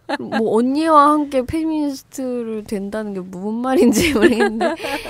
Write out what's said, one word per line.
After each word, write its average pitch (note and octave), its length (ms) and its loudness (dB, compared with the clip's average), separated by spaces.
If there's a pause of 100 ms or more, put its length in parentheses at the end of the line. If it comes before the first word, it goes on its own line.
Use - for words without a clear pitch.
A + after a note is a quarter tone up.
(200)
뭐 A3 360 -2
언니와 C#4+ 560 4
함께 C#4+ 320 0
페미니스트를 C4+ 1200 -6
된다는 G#3 500 -6
게 F#3+ 60 -8
뭔 F#3 340 -8
말인지 C4 580 2
<laughs> - 20 2
모르겠는데. D4 600 2 (360)